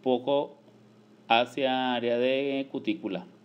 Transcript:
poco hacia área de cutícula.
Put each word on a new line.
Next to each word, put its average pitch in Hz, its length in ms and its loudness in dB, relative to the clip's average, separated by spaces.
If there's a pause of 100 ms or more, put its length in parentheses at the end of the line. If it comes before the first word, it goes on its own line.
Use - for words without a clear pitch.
poco 127 520 0 (680)
hacia 127 680 2
área 120 220 0
de 135 540 0
cutícula. 104 560 -4 (180)